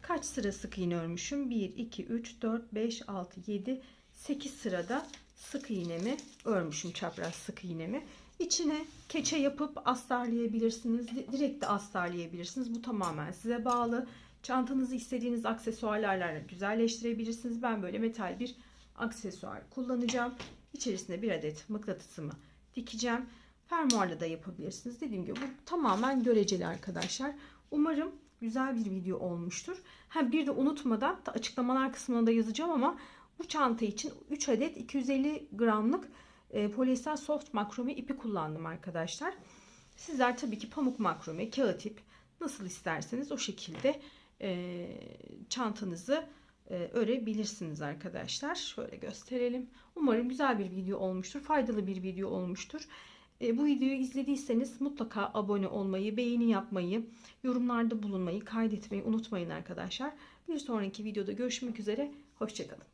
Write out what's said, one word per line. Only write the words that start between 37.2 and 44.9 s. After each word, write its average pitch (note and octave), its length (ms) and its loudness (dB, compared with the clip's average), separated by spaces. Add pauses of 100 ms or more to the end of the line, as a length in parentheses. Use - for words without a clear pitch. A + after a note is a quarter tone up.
makrome A#3+ 400 0
ipi C4+ 240 -4
kullandım E3 480 -2
arkadaşlar. E3 680 -4 (600)
Sizler B3 420 2
tabii A3 200 -2
ki - 120 -8
pamuk B3+ 300 0
makrome, E3+ 500 0
kağıt A3 360 2
ip G#3+ 160 -8 (400)
nasıl A3 240 -4
isterseniz F#3 640 -4
o C4 60 -2
şekilde, C4 640 0 (400)
e, F3+ 460 -4 (600)